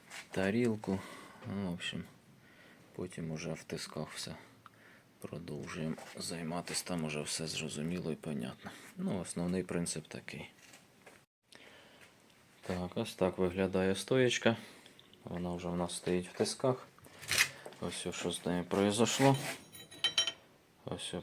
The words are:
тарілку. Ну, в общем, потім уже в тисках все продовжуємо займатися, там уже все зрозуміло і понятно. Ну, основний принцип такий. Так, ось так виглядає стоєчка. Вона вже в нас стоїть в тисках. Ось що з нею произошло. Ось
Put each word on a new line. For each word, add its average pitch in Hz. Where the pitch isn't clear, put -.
тарілку. 107
Ну, 98
в 87
общем, 87
потім 85
уже 80
в 80
тисках 78
все -
продовжуємо 78
займатися, 85
там 87
уже 76
все 78
зрозуміло 80
і 73
понятно. 67
Ну, 180
основний 90
принцип 85
такий. -
Так, 90
ось 113
так 92
виглядає 95
стоєчка. 120
Вона 87
вже 87
в 87
нас 87
стоїть 90
в -
тисках. 127
Ось 90
що 90
з -
нею 87
произошло. 110
Ось -